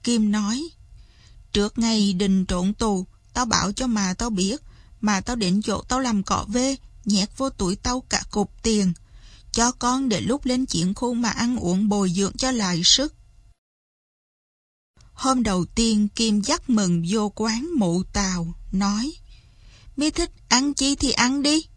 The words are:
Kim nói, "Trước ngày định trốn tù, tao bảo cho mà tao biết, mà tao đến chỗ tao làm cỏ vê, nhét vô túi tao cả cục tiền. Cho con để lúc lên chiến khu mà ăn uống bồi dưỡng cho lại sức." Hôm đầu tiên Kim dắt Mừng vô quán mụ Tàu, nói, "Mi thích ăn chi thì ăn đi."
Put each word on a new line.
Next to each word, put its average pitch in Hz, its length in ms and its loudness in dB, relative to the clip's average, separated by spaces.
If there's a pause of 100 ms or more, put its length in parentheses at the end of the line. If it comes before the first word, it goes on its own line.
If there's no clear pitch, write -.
Kim 220 280 2
nói, 214 380 -2 (840)
"Trước 208 260 0
ngày 220 340 2
định 190 320 2
trốn 185 280 -2
tù, 202 340 -2 (260)
tao 247 120 0
bảo 185 260 2
cho 254 160 -4
mà 202 260 0
tao 233 160 -4
biết, 202 320 -2 (400)
mà 208 200 0
tao 240 140 -6
đến 202 260 0
chỗ 208 200 -2
tao 254 180 -2
làm 233 240 0
cỏ - 240 -2
vê, 254 280 0 (300)
nhét 208 320 0
vô 269 120 -2
túi 190 260 -2
tao 247 340 -4
cả - 220 -2
cục - 320 -4
tiền. 208 300 2 (580)
Cho 233 200 2
con 254 380 -2
để 202 120 0
lúc 233 240 -2
lên 254 200 0
chiến 180 280 -2
khu 247 200 -4
mà 233 160 0
ăn 240 280 -2
uống 190 320 0
bồi 196 260 2
dưỡng 196 220 -2
cho 262 140 0
lại 185 340 -2
sức." 277 280 4 (2000)
Hôm 262 300 0
đầu 185 220 0
tiên 220 500 2
Kim 214 260 2
dắt 269 280 0
Mừng 180 400 2
vô 208 260 0
quán 226 420 -2
mụ 180 260 2
Tàu, 180 500 -4 (180)
nói, 202 400 -2 (840)
"Mi 302 120 2
thích 339 220 -2 (180)
ăn 277 240 4
chi 277 220 0
thì 277 160 -2
ăn 269 320 0
đi." 302 220 2 (120)